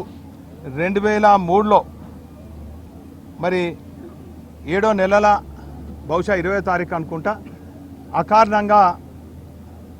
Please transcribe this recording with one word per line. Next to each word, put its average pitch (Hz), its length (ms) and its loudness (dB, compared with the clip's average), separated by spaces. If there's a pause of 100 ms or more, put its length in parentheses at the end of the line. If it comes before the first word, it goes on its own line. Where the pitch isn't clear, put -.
(800)
రెండు 190 240 0
వేల 214 220 2 (200)
మూడులో 202 320 4 (1600)
మరి 180 180 0 (1120)
ఏడో 202 140 2 (100)
నెలల 202 300 4 (800)
బహుశా 180 340 -2
ఇరవై 190 160 -2 (100)
తారీఖు 175 300 -2
అనుకుంటా, 160 340 -6 (880)
అకారణంగా 208 640 4 (1160)